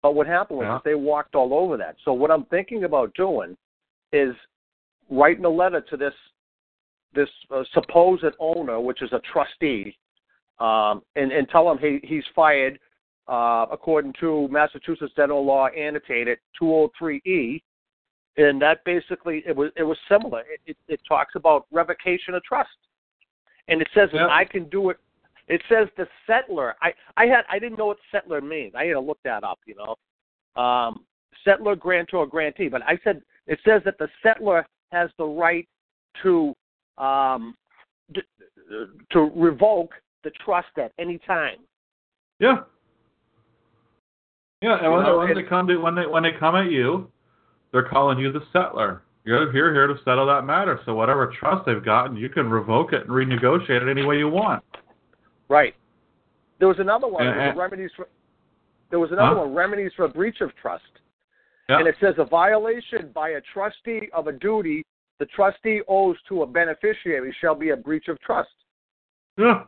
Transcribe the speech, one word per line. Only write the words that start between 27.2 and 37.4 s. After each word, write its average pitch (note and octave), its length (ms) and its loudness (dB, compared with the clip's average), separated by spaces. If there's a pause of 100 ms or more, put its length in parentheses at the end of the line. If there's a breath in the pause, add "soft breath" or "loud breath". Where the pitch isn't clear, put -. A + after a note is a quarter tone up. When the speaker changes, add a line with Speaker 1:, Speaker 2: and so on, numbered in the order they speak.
Speaker 1:
had, B3 220 4
I G3+ 100 -6
didn't A3 180 -8
know G#3+ 100 -4
what G3+ 100 -4 (160)
settlor F3 340 -6
means. D3 280 -10
I C#3+ 100 -4
had E3+ 80 -2
to C3+ 60 -2
look C#3+ 240 -8
that A2 200 -6
up, F#2+ 240 -8
you G#2 80 -20
know, - 840 -14
um, B2 440 -2 (400)
settlor, G3+ 340 2
grantor, E3+ 460 -2
grantee. D3+ 420 -4
But B2 160 -6
I E3 200 0
said, F#3+ 180 0 (260)
it D#3 160 -4
says G#3+ 220 6
that F#3+ 140 -2
the D3+ 80 -4 (160)
settlor G#3 420 2 (260)
has F3 180 -2 (100)
the D#3+ 60 -4
right E3+ 420 -2 (560)
to, E3 320 2 (420)
um, C3 580 -2 (560)